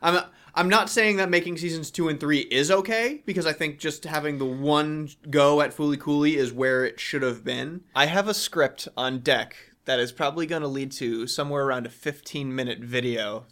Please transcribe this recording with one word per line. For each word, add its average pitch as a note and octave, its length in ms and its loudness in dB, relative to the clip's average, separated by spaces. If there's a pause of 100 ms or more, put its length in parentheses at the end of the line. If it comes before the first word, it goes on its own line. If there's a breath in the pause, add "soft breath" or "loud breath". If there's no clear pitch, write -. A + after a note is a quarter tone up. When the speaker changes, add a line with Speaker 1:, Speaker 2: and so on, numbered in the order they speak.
Speaker 1:
I'm, F3 220 2 (320 soft breath)
I'm F3+ 140 2
not G#3 220 4
saying G#3+ 260 4
that F#3+ 140 2
making F3 260 2
seasons E3 340 -6
two E3 180 0
and C#3+ 120 -2
three D3 200 2
is C#3 300 2
okay, A3+ 560 0
because F3 200 -2
I D#3 80 2
think D3+ 260 -4
just D3+ 240 -6
having D3+ 340 -4
the C3+ 60 -2
one D3 640 0 (220)
go D3 320 6
at C#3 120 0
Fooly D3 240 0
Cooly D3 380 2
is B2+ 160 2
where B2+ 320 2
it - 160 -4
should C#3 220 -4
have A#2 200 -2
been. B2+ 380 -6 (160)
Speaker 2:
I C#3+ 100 4
have G3 220 0
a G#3 60 -2
script - 520 0 (100)
on B2+ 240 -4
deck B2 360 0 (300)
that C3 140 0
is A#2+ 120 -2
probably D#3 340 -2
gonna D#3 200 -2
lead C3+ 260 -4
to A#2 340 -4
somewhere C#3+ 400 -2
around B2+ 180 -2
a A#2 60 -10
fifteen-minute C3+ 880 -6
video A#2 720 -4